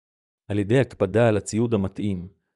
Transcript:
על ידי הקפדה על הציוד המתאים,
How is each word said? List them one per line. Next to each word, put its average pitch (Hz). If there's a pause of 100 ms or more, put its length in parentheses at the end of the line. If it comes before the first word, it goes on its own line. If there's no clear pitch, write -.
(480)
על 104
ידי 104
הקפדה 110
על 107
הציוד 113
המתאים, 95 (280)